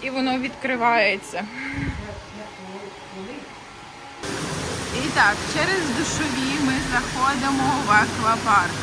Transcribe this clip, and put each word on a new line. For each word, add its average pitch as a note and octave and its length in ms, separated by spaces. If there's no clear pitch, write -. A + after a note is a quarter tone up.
і C4+ 80
воно C4 300
відкривається. A#3 1040
І - 100
так, G#3+ 200
через F4+ 280
душові C#4 680
ми C4 80
заходимо C4+ 800
в G3+ 40
аквапарк. G#3+ 800